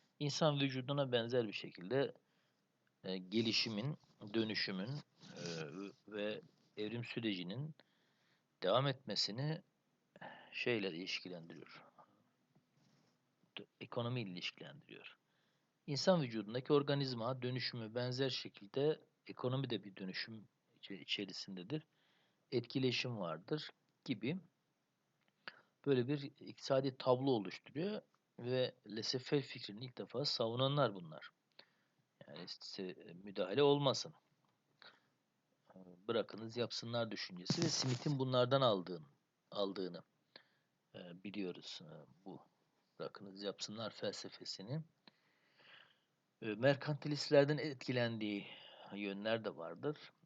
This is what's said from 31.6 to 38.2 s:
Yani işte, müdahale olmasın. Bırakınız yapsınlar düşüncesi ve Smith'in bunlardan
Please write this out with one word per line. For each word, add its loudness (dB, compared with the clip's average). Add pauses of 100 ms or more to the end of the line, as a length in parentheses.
Yani -10
işte, -6 (300)
müdahale 2
olmasın. 4 (1900)
Bırakınız -2
yapsınlar -2
düşüncesi -2
ve 6
Smith'in 0
bunlardan 4